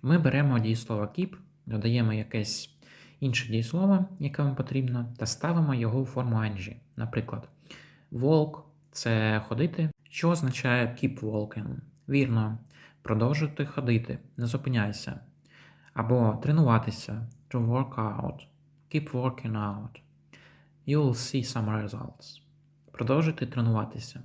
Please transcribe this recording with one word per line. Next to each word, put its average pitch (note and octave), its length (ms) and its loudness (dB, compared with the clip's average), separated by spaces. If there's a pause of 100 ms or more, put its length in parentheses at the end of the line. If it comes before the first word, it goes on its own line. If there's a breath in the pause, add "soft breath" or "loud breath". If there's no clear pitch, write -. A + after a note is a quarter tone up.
Ми D3+ 160 4
беремо C3+ 400 4
дієслово A2 440 0
keep, F3 320 -4 (320)
додаємо A2 460 2
якесь - 640 -6 (420 loud breath)
інше B2+ 280 -2
дієслово, F3+ 600 2 (100)
яке C#3+ 240 -2
вам C3+ 140 0
потрібно, B2 640 -2
та A2+ 80 -2
ставимо D#3 480 2
його A#2 260 0
у C3 40 0
форму B2 320 -2
I A2 160 0
N G2+ 40 -8
G. F#2+ 200 -10 (200)
Наприклад, - 520 -4 (640 loud breath)
walk — D3+ 500 2 (300)
це A2 560 2
ходити. D#3 420 0 (180)
Що - 200 0
означає C3 580 2
keep B2+ 340 -2
walking? G#2+ 560 -4 (320)
Вірно, A#2 500 2 (440 loud breath)
«продовжуйте C#3+ 640 0
ходити, A#2+ 520 0 (180)
не A#2+ 100 -2
зупиняйся. A#2 760 -2 (760 loud breath)
Або A2+ 480 2
тренуватися, A#2 840 2 (240)
to A#2+ 160 0
work B2+ 280 0
out, A2 520 -6 (480)
keep D3+ 180 -2
working B2 400 -2
out. G#2 480 -6 (840 loud breath)
You D3 160 2
will B2+ 120 4
see A#2 300 -2
some G#2+ 380 -2
results». - 580 -12 (520)
Продовжуйте C#3+ 540 0
тренуватися. A2+ 800 -2